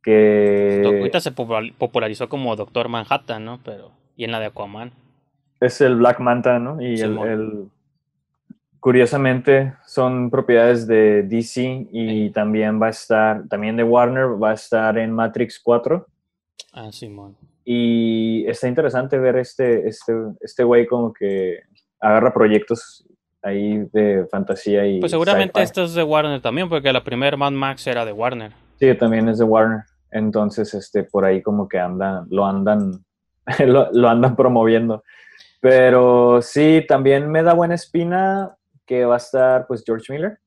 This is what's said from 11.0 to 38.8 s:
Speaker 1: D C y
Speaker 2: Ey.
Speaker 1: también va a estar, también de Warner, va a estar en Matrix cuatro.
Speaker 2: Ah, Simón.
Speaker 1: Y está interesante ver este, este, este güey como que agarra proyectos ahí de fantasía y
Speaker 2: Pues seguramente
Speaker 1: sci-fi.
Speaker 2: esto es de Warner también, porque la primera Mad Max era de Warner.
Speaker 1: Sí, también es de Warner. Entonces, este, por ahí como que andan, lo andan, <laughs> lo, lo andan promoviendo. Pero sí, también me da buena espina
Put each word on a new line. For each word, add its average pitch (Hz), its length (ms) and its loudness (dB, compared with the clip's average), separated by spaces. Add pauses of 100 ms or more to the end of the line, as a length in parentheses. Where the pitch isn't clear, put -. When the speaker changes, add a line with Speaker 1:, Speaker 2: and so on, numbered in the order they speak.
Speaker 1:
D 113 200 -4
C 127 480 -8
y 113 180 -6 (160)
Speaker 2:
Ey. 101 60 -4
Speaker 1:
también 107 500 -2
va 113 80 0
a - 20 0
estar, 110 580 0
también 107 280 -6
de 117 80 0
Warner, 123 420 2 (160)
va 107 80 0
a 110 40 -2
estar 110 440 -2
en 113 140 -4
Matrix 113 500 -4
cuatro. 120 440 0 (680)
Speaker 2:
Ah, 110 200 -18
Simón. 101 440 -20 (280)
Speaker 1:
Y 113 840 -2
está 120 220 -4
interesante 131 500 -2
ver 127 180 0
este, 123 520 -2
este, 110 240 -8 (280)
este - 240 -4
güey 120 220 4
como 120 280 -2
que 95 460 -4 (380)
agarra 110 360 2
proyectos 107 720 0 (360)
ahí 101 500 -4
de 104 380 2
fantasía 101 560 -2
y 190 140 0
Speaker 2:
Pues 170 120 -2
seguramente 190 480 0
Speaker 1:
sci-fi. 185 40 2
Speaker 2:
esto 180 200 -4
es 165 100 -8
de 170 80 -2
Warner 151 400 -2
también, 151 260 -4
porque 139 240 -2
la 127 120 -2
primera 139 340 -4
Mad 139 140 -2
Max 135 340 -6
era 120 180 -4
de 107 80 -8
Warner. 113 400 -6 (260)
Speaker 1:
Sí, 131 180 6
también 113 340 0
es 110 80 -2
de 117 60 2
Warner. 110 400 2 (260)
Entonces, 107 640 -4
este, 98 300 -4
por 98 200 -2
ahí 95 180 2
como 104 260 -4
que 98 100 -6
andan, 92 500 -6
lo 98 160 0
andan, 98 600 -2 (420)
<laughs> 143 200 0
lo, 131 260 4
lo 120 180 4
andan 120 260 2
promoviendo. 113 640 2 (580)
Pero 123 840 6
sí, 156 440 4
también 139 440 2
me 160 120 0
da 170 120 4
buena 170 200 0
espina 185 800 -4 (320)